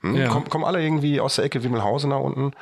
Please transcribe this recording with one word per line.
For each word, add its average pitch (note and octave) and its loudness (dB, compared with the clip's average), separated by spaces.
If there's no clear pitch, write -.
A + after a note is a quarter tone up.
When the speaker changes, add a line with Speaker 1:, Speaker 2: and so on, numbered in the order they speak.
Speaker 1:
Hm? G2+ 0
Speaker 2:
Ja. C3+ 2
Speaker 1:
Komm-, B2+ 0
kommen D#3 -2
alle E3+ 0
irgendwie D3 2
aus - 0
der - 2
Ecke C#3 -2
Wimmelhausen B2 0
da C#3 0
unten. C3+ -2